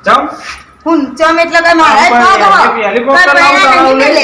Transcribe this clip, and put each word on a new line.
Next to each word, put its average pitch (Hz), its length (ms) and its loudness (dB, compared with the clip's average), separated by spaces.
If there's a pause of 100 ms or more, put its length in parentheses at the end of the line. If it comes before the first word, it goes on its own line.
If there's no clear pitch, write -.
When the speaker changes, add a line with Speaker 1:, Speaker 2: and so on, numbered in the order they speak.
Speaker 1:
ચમ? 269 240 -2 (580)
Speaker 2:
હું 330 120 0 (180)
ચમ 320 220 0
એટલે 330 220 -2
કઈ 339 140 0
મારે 320 260 2
જ 349 100 2
Speaker 1:
પણ 240 100 2
Speaker 2:
ભાગ 381 200 2
હોય. 370 260 2
Speaker 1:
હેડી 226 180 -4
હેલિકોપ્ટર 262 480 0
Speaker 2:
કઈ 311 80 0
Speaker 1:
લાવું - 180 2
Speaker 2:
પૈણા 262 240 2
નહીં 269 160 0
Speaker 1:
તારા 285 160 0
Speaker 2:
લે. 302 100 0